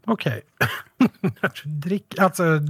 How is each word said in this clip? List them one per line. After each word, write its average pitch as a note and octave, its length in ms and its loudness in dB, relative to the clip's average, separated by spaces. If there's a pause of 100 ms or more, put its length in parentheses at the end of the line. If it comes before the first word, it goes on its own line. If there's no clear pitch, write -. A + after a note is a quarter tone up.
okej. D#3+ 380 -2 (600)
<laughs> - 600 -2
Drick, D3+ 540 -6
alltså, F#3 260 2 (260)